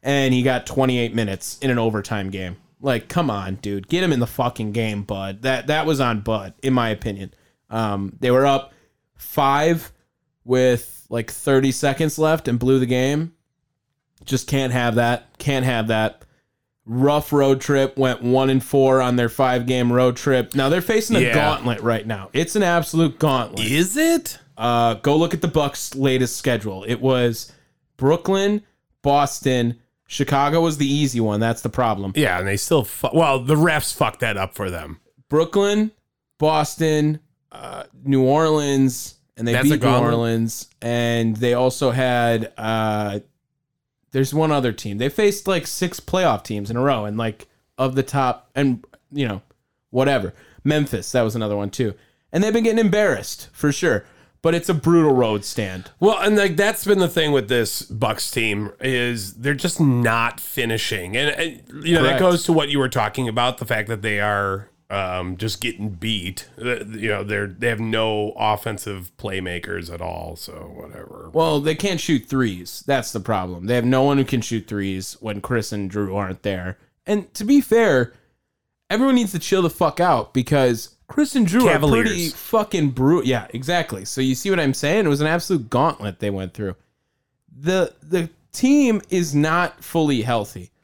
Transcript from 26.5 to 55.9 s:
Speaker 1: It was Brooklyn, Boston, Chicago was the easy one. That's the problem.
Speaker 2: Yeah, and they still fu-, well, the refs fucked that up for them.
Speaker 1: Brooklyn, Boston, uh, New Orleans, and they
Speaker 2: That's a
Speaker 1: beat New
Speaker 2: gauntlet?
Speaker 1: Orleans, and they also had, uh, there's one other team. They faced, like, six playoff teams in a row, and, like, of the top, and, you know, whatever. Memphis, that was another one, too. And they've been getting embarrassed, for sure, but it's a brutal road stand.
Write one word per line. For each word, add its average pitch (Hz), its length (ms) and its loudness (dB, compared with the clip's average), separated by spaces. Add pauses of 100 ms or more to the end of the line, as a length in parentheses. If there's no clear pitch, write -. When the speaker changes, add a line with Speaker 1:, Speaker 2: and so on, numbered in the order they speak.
Speaker 1:
It 113 160 -4
was 123 500 0 (460)
Brooklyn, 196 680 2 (400)
Boston, 131 760 0 (280)
Chicago 143 540 0
was 165 160 2
the 143 100 0
easy 139 340 0
one. 107 200 0
That's 113 220 0
the 120 80 -4
problem. 101 440 -2
Speaker 2:
Yeah, 104 240 0
and 95 80 -4
they 98 120 -2
still 143 260 0
fu-, - 280 -6
well, 143 280 2
the 139 160 2
refs 151 380 2
fucked 117 260 -2
that 113 160 -2
up 98 180 -4
for 98 160 -4
them. 80 300 -10 (280)
Speaker 1:
Brooklyn, 202 600 2 (480)
Boston, 151 800 0 (320)
uh, 131 340 -14 (200)
New 135 180 4
Orleans, 139 920 2 (220)
and 117 120 -6
they 117 40 0
Speaker 2:
That's 127 140 2
a 147 40 6
Speaker 1:
beat - 0 -
New 156 80 2 (120)
Speaker 2:
gauntlet? 120 240 2
Speaker 1:
Orleans, 113 540 -2 (140)
and 117 540 0
they 120 180 2
also 127 360 2
had, 120 680 0
uh, 107 640 -2 (920)
there's 135 200 0
one 156 200 2
other 127 200 0
team. 101 260 -8
They 123 100 0
faced, 202 400 0
like, 185 180 0
six - 320 -4
playoff 170 460 0
teams 104 260 -6
in 113 60 -4
a 123 40 -2
row, 131 260 0
and, 104 100 -6
like, 113 320 -6 (300)
of 131 180 0
the 135 80 0
top, 131 500 -2
and, 135 300 0 (260)
you 139 160 -2
know, 104 160 -6 (480)
whatever. 117 420 0 (300)
Memphis, 143 500 0
that 123 100 2
was 110 120 0
another 107 220 -2
one, 101 140 -4
too. 110 240 -4 (380)
And 180 120 2
they've 220 80 0
been 233 120 2
getting 220 140 4
embarrassed, 196 760 0
for 147 200 0
sure, 139 320 0 (400)
but 165 100 4
it's 170 140 -2
a 185 60 2
brutal 160 400 6
road 110 300 2
stand. 95 540 -6